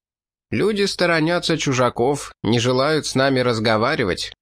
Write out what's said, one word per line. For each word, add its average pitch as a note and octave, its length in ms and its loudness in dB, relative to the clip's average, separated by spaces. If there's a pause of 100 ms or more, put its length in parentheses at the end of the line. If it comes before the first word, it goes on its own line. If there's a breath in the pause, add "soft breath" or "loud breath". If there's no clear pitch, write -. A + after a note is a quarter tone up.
(500)
Люди G3 340 0
сторонятся E3+ 760 0
чужаков, B2+ 840 0
не A2+ 180 2
желают C3 460 0
с - 100 -8
нами C3 240 2
разговаривать, A2+ 1040 0